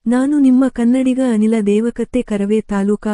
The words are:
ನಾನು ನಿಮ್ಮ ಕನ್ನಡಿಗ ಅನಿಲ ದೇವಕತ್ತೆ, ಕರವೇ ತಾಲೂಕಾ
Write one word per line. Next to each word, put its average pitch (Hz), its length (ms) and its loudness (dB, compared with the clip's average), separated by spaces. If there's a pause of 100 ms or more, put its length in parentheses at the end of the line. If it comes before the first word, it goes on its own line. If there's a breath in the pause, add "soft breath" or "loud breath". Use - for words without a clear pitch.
ನಾನು 254 320 0
ನಿಮ್ಮ 262 300 4
ಕನ್ನಡಿಗ 254 520 0 (120)
ಅನಿಲ 220 220 0 (120)
ದೇವಕತ್ತೆ, 226 560 -2
ಕರವೇ 202 380 -2
ತಾಲೂಕಾ 202 540 -4